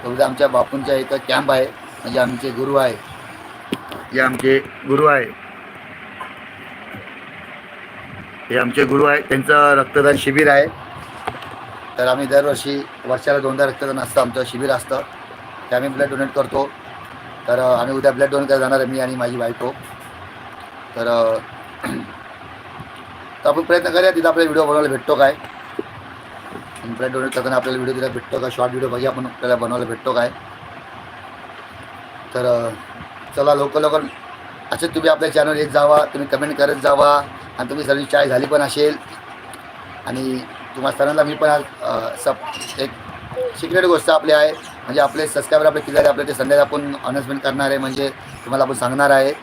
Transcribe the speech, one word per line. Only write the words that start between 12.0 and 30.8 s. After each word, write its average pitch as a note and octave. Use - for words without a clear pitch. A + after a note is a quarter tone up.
आम्ही C3
दरवर्षी C#3
वर्षाला B2+
दोनदा C3+
रक्तदान C3+
असतं, B2+
आमचं B2+
शिबिर B2
असतं, C3
ते B2
आम्ही C3+
ब्लड C3+
डोनेट C3+
करतो. C#3
तर, B2
अ, B2+
आम्ही C3+
उद्या C#3
ब्लड C3+
डोनेट C#3
करायला C3+
जाणार C3
आहे, C3
मी C3
आणि B2+
माझी B2
बायको. A#2+
तर, A#2
अ, A2+
<clears throat> -
तर D3
आपण D3+
प्रयत्न E3+
करूया F3+
तिथं E3
आपला E3
व्हिडिओ D#3
बनवायला D3
भेटतो C3+
काय. C#3
इन्फ्रारेड B2
डोनेट C3
करताना B2+
आपल्याला B2+
व्हिडिओ B2+
दिला C3
भेटतो B2+
का, B2+
शॉर्ट B2
व्हिडिओ B2+
बघूया B2
आपण, B2+
आपल्याला B2
बनवायला A#2+
भेटतो A#2
काय. B2